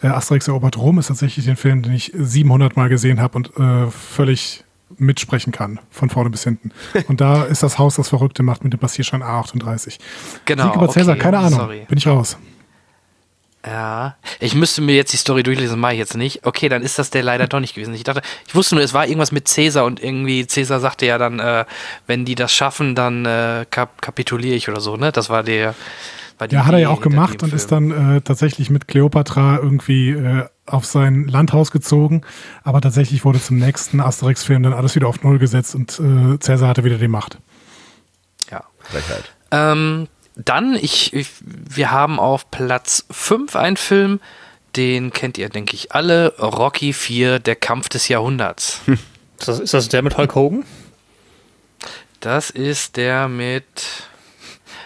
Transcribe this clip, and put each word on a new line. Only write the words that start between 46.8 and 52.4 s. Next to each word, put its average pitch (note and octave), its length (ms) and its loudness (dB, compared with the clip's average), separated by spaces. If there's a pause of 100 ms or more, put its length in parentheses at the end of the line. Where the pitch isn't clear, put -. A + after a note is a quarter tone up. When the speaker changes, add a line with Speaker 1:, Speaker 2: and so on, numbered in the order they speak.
Speaker 2:
vier, B2+ 480 0
der A2+ 160 -2
Kampf B2 320 -4
des - 180 -4
Jahrhunderts. A#2 760 -4
Speaker 4:
Hm. C3 140 2 (420)
Ist - 80 -8
das, B2 100 -2
ist - 160 -4
das B2 140 2
der B2+ 140 2
mit C#3 140 -2
Hulk C#3+ 200 0
Hogan? D3+ 260 2 (1600)
Speaker 2:
Das B2+ 300 -4